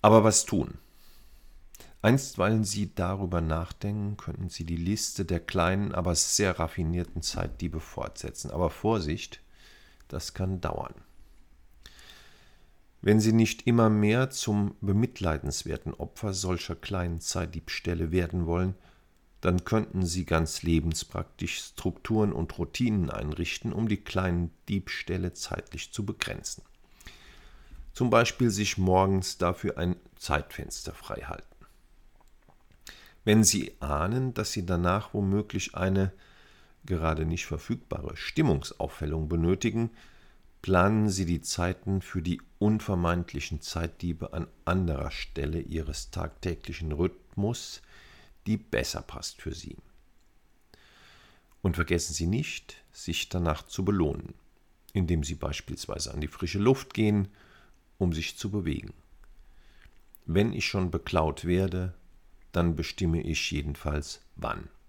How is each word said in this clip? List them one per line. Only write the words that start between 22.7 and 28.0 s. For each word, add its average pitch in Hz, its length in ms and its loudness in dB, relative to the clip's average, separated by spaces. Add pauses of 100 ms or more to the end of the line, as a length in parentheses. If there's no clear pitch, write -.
einrichten, 80 640 -4
um 110 160 0
die 104 160 -2
kleinen 87 480 0 (160)
Diebstähle 92 680 -4
zeitlich - 600 -10
zu 101 120 -4
begrenzen. - 580 -6 (1300)
Zum 127 160 2